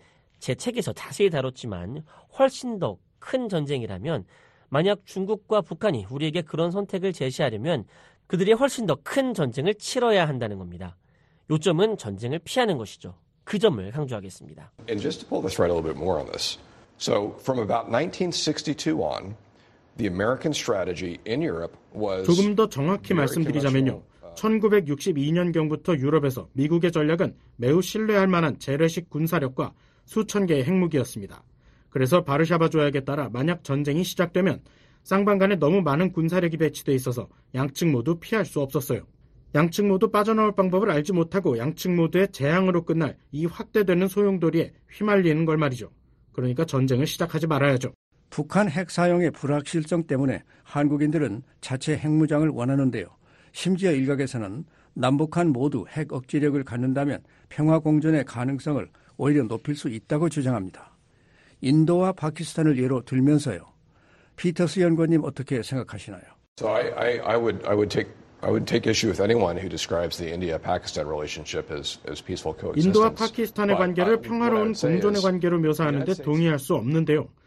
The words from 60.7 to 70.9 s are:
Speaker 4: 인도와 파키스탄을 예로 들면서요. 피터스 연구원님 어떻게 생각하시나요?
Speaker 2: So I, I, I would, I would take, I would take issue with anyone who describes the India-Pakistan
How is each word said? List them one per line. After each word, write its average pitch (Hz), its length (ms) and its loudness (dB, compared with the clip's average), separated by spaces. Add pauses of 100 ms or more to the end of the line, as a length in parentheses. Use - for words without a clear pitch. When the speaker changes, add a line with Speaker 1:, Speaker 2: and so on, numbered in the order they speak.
Speaker 4:
인도와 170 500 4
파키스탄을 156 640 0
예로 127 280 0
들면서요. 135 560 2 (760)
피터스 175 460 0
연구원님 165 420 4
어떻게 131 400 -6
생각하시나요? 104 580 -10 (380)
Speaker 2:
So 110 100 -2
I, 123 220 0
I, 117 280 -2
I 113 180 2
would, 110 280 0
I 104 80 0
would 104 160 4
take, - 220 -2 (300)
I 101 100 0
would 110 140 0
take 113 260 0
issue 110 180 0
with 95 140 0
anyone 101 340 2
who 92 120 -6
describes 85 480 -4
the 85 140 -8
India-Pakistan 85 760 -4